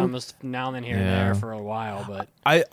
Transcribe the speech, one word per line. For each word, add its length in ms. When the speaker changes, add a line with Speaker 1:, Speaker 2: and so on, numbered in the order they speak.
Speaker 1:
Kingdoms 320
now 300
and 120
here 120
and 80
Speaker 2:
Yeah. 200
Speaker 1:
there 100
for 180
a 80
while, 460
but 200
Speaker 2:
I, 280